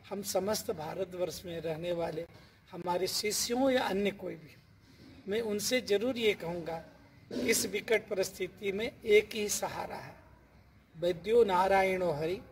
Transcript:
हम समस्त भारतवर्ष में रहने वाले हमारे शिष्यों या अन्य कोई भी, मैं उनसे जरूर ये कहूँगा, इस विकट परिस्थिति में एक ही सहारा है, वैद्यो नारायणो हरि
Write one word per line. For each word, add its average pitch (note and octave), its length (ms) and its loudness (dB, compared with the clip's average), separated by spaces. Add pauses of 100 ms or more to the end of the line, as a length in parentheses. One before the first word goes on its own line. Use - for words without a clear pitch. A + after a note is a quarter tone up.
हम G3+ 140 -6
समस्त - 500 -2
भारतवर्ष F3 720 -6
में E3+ 160 -8
रहने E3 320 -4
वाले E3+ 320 -4 (460)
हमारे F3+ 360 -2
शिष्यों A#3+ 640 0
या B3+ 120 4
अन्य G3 300 0
कोई F3+ 220 -8
भी, - 200 -20 (720)
मैं G#3+ 140 -2
उनसे G#3+ 400 0
जरूर G3+ 360 0
ये G#3+ 180 4
कहूँगा, E3 460 -6 (500)
इस B2+ 340 0
विकट G3+ 440 0
परिस्थिति F#3+ 640 -4
में A3 240 -4
एक G#3+ 400 4
ही G#3 140 -2
सहारा - 480 -6
है, - 180 -14 (800)
वैद्यो F3+ 480 4
नारायणो F#3+ 720 4
हरि D#3+ 260 -2 (120)